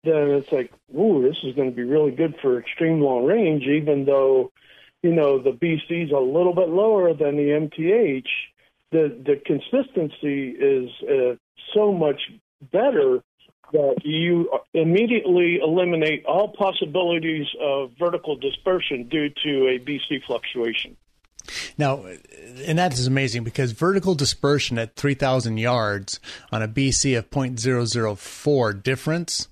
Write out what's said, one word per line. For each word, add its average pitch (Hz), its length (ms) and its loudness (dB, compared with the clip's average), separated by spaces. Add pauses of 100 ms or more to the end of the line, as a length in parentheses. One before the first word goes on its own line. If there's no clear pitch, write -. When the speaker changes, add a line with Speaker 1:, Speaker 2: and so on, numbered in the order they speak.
Speaker 1:
then 151 280 2
it's 139 200 0
like, 131 220 -2 (260)
"Ooh, 180 240 4
this 143 220 2
is 131 100 -6
gonna 131 160 0
be 120 140 -8
really 147 260 2
good 151 320 -2
for 123 160 2
extreme 160 420 -2
long 127 240 2
range," 160 380 2
even 147 420 0
though, 135 460 4 (540)
you 170 100 4
know, 143 240 4
the 127 140 2
B 160 360 -2
C 170 140 -2
is 151 80 -4
a 143 80 2
little 160 360 2
bit 175 140 2
lower 185 460 4
than 147 220 0
the 147 160 2
M 151 180 0
T 165 220 0
H, 156 360 2 (600)
the, 151 340 2
the 143 120 2
consistency 143 1120 -2
is, 131 400 0 (140)
uh, 123 320 2 (360)
so 208 200 4
much 151 280 0 (520)
better 170 500 2 (500)
that 143 320 0
you 170 460 0 (220)
immediately 175 920 2
eliminate 160 640 0
all 190 220 2
possibilities 170 1000 -2 (140)
of 139 380 -4
vertical 170 380 -2
dispersion 139 720 -4
due 147 220 -2 (120)
to 135 260 2
a 127 100 0
B 131 300 -8
C 139 180 -4
fluctuation. 117 680 -6 (840)
Speaker 2:
Now, 135 260 -2 (600)
and 160 120 0
that 180 160 0
is 123 120 -2
amazing 127 380 0
because 120 280 -2
vertical 180 420 0
dispersion 139 640 0
at 113 180 -6
three 143 180 0
thousand 127 440 0
yards 110 600 -2 (320)
on 110 100 -2
a 110 60 -4
B 135 220 0
C 135 240 0
of 113 160 -4
point 127 300 -4
zero 123 240 0
zero 110 300 -2
four 123 580 0
difference 135 800 -4